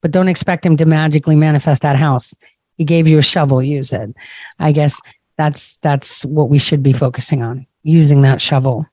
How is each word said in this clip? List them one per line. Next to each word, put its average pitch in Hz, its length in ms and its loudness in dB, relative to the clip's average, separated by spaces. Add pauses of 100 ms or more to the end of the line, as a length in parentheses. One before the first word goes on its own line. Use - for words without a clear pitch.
But 160 100 -2
don't 185 160 2
expect 180 380 -4
him 165 120 2
to 160 80 2
magically 156 500 2
manifest 151 460 2
that 143 140 0
house. 135 380 -2 (440)
He 165 60 -4
gave 160 240 2
you 156 100 4
a 147 60 4
shovel, 139 380 0
use 135 320 -4
it. 107 220 -8 (440)
I 151 120 0
guess 147 280 0 (380)
that's, 151 400 -6
that's - 480 -4
what 139 240 -2
we 143 80 4
should 139 260 0
be 135 100 2
focusing 123 480 -4
on, 123 260 -8 (160)
using 151 400 4
that 135 180 2
shovel 131 520 -2